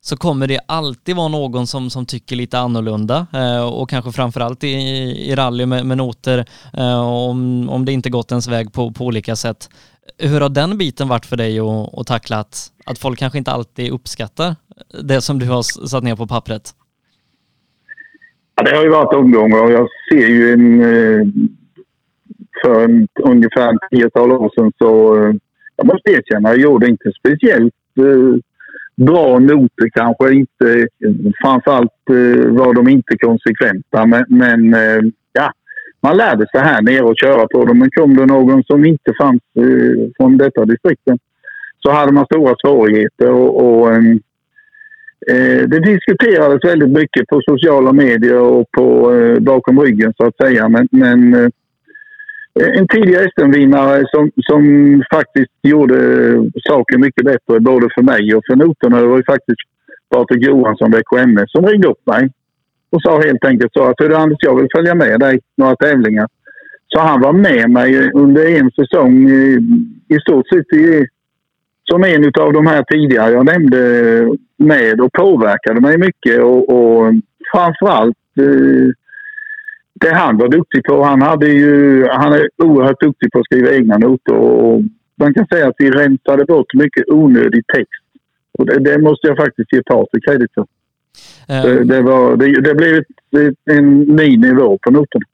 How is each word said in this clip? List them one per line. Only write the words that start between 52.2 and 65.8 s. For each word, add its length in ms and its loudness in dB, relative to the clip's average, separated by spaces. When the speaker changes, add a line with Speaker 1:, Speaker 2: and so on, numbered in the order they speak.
Speaker 2:
en 280 0
tidigare 360 2
S 80 -2
M-vinnare 680 2
som, 240 0
som 200 2
faktiskt 400 -2
gjorde 340 2
saker 300 0
mycket 280 0
bättre 340 0
både 360 2
för 60 0
mig 340 2
och 120 0
för 80 0
noterna, 460 0
det 60 2
var 100 2
ju 60 0
faktiskt 380 -4
Patrik 380 0
Johansson, 440 0
V 140 2
K 120 -2
M 200 2
S, 100 0
som 180 -2
ringde 220 2
upp 180 -4
mig 240 0
och 120 -2
sa 200 0
helt 240 -2
enkelt 280 0
så 100 0
att, 140 0
"Hur 80 0
är 40 0
det, 80 2
Anders, 240 0
jag 140 0
vill 200 0
följa 200 0
med 240 0
dig 200 0
några 180 0
tävlingar." 520 0